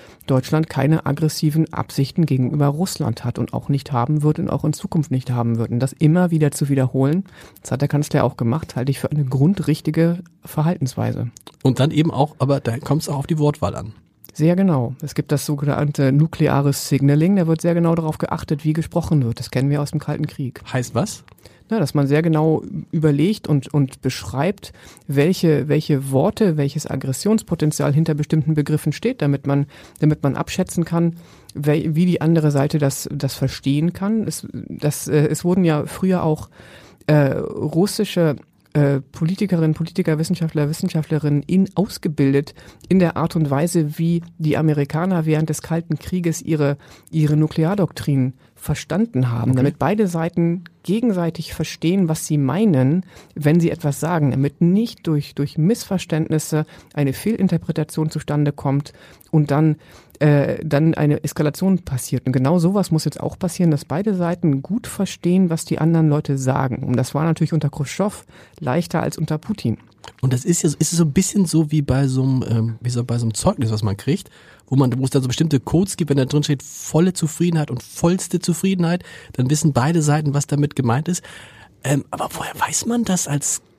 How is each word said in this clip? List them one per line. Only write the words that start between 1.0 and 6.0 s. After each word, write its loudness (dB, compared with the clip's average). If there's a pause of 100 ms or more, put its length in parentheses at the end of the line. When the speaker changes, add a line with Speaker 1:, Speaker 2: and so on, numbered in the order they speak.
Speaker 1:
aggressiven 0
Absichten -2
gegenüber 2
Russland -4
hat -4
und -4
auch -6
nicht -2
haben 0
wird 2
und -4
auch -2
in 0
Zukunft -4
nicht -2
haben 0
wird. -2
Und 0
das -2
immer 4